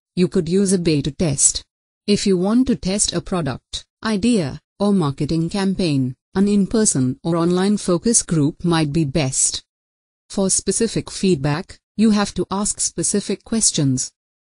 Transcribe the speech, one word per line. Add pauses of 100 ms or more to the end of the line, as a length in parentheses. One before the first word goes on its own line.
(160)
you
could
use
a
beta
test. (440)
If
you
want
to
test
a
product, (200)
idea, (220)
or
marketing
campaign, (180)
an
in-person
or
online
focus
group
might
be
best. (680)
For
specific
feedback, (200)
you
have
to
ask
specific
questions. (400)